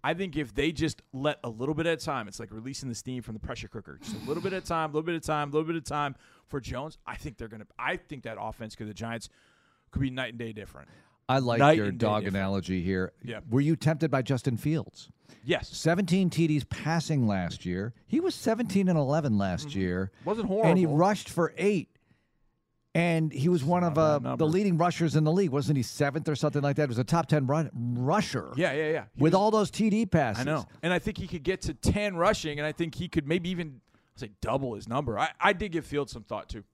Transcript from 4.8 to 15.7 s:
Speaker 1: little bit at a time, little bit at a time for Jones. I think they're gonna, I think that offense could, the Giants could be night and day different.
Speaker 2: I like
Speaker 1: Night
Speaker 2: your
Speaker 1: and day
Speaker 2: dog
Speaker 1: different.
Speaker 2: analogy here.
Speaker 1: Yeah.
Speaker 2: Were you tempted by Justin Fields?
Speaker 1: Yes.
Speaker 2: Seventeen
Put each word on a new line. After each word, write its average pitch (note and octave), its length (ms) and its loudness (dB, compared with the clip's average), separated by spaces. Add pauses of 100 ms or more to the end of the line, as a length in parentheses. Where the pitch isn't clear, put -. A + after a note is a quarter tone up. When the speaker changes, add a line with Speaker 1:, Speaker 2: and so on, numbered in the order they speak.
Speaker 1:
little D3+ 120 0
bit E3 140 -2
at D#3 80 -6
a - 20 -6
time, D3 240 -2
little D#3 160 2
bit E3 100 -2
at D#3+ 60 -6
a - 20 -18
time D3 300 -2 (320)
for C#3+ 140 -6
Jones. C3 460 -8
I - 100 -10
think C#3 200 -12
they're A2+ 120 -10
gonna, G#2+ 180 -14 (120)
I C#3+ 180 -2
think - 260 -14
that A2+ 180 -10
offense A2 360 -10
could, G#2+ 120 -10
the G#2 60 -12
Giants A#2 340 -8 (600)
could C#3 120 -4
be C3+ 80 0
night B2+ 200 -4
and A#2 80 -14
day A#2 140 -6
different. F2+ 360 -14 (400)
Speaker 2:
I C3 120 4
like A#2+ 180 2
Speaker 1:
Night C#3+ 180 8
Speaker 2:
your G#2 100 2
Speaker 1:
and G2 120 -2
day A2+ 80 2
Speaker 2:
dog G#2 160 2
Speaker 1:
different. F#2+ 140 -2
Speaker 2:
analogy F#2+ 460 0
here. F#2 300 0 (100)
Speaker 1:
Yeah. A#2 180 -10 (100)
Speaker 2:
Were B2+ 100 4
you D3+ 160 2
tempted D#3 340 2
by C3 120 0
Justin A#2+ 340 0
Fields? - 540 -4 (340)
Speaker 1:
Yes. C#3+ 240 -2
Speaker 2:
Seventeen F3 600 2